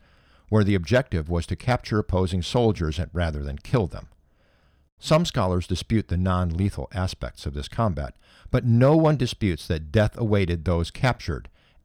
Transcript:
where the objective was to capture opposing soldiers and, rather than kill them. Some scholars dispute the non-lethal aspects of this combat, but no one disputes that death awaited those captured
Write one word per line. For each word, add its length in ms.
where 160
the 100
objective 540
was 180
to 100
capture 420
opposing 440
soldiers 560
and, 140
rather 300
than 160
kill 280
them. 220
Some 260
scholars 420
dispute 420
the 100
non-lethal 760
aspects 540
of 80
this 140
combat, 460
but 160
no 300
one 200
disputes 500
that 240
death 280
awaited 480
those 240
captured 580